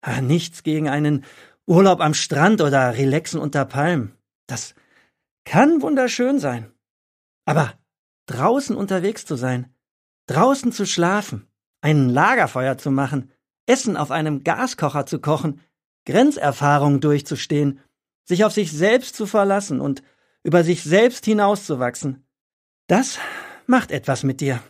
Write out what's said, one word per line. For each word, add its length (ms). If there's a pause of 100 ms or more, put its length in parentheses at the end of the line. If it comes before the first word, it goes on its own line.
Ah, 180
nichts 440
gegen 260
einen 340 (420)
Urlaub 360
am 120
Strand 460
oder 380
Relaxen 420
unter 240
Palmen. 540 (280)
Das 300 (720)
kann 360
wunderschön 600
sein. 320 (720)
Aber 280 (540)
draußen 480
unterwegs 500
zu 100
sein, 380 (540)
draußen 440
zu 140
schlafen, 640 (340)
ein 260
Lagerfeuer 680
zu 140
machen, 400 (340)
Essen 320
auf 140
einem 320
Gaskocher 640
zu 100
kochen, 420 (460)
Grenzerfahrungen 960
durchzustehen, 800 (440)
sich 220
auf 80
sich 180
selbst 440
zu 100
verlassen 560
und 220 (400)
über 200
sich 200
selbst 420
hinauszuwachsen, 960 (640)
das 320 (480)
macht 240
etwas 320
mit 200
dir. 280